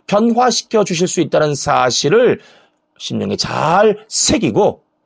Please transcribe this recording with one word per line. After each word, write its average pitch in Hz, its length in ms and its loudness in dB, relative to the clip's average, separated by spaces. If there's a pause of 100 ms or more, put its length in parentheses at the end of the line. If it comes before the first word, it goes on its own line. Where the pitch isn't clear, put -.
변화시켜 226 760 0
주실 175 240 -2
수 - 140 -4
있다는 151 340 0
사실을 143 840 0 (580)
심령에 104 400 -6
잘 175 680 0
새기고 175 760 0 (220)